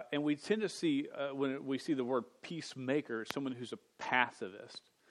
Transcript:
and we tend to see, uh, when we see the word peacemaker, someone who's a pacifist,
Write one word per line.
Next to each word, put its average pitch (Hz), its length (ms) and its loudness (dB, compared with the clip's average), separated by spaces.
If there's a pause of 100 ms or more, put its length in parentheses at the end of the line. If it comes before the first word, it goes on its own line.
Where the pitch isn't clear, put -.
(120)
and 147 120 0
we 147 120 4
tend 214 260 2
to 190 80 2
see, 147 380 2 (100)
uh, 139 160 -2
when 139 320 0
we 135 120 0
see 156 160 0
the 131 100 2
word 120 220 2 (160)
peacemaker, 135 880 -2
someone 135 220 -2
who's 117 200 -8
a 107 60 -6 (180)
pacifist, 120 840 0 (300)